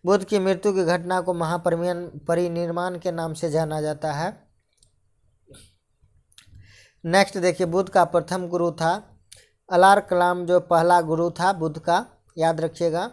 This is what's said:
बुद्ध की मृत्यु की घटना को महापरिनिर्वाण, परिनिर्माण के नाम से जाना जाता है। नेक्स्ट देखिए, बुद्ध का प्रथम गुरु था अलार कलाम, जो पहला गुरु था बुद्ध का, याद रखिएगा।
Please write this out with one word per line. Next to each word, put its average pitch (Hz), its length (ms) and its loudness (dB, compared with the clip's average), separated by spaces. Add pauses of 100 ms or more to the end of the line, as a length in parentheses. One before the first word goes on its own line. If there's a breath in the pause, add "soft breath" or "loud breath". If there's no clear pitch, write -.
बुद्ध 196 200 2
की 208 140 -2
मृत्यु 190 340 0
की 185 100 0
घटना 175 380 -2
को 180 120 -4
महापरिनिर्वाण, 170 720 -2
परिनिर्माण 170 920 -4
के 175 120 -4
नाम 165 220 -6
से 160 160 -6
जाना 156 320 -2
जाता 151 320 -4
है। 170 340 -8 (2500 soft breath)
नेक्स्ट 190 320 2
देखिए, 175 300 0
बुद्ध 185 220 0
का 180 160 4
प्रथम 175 420 -4
गुरु 170 240 -2
था 165 360 -4 (640 soft breath)
अलार 190 280 8
कलाम, 180 460 0
जो 175 140 4
पहला 175 420 4
गुरु 165 300 -2
था 185 220 0
बुद्ध 160 260 -6
का, 175 260 0 (320)
याद 160 240 0
रखिएगा। 170 520 -4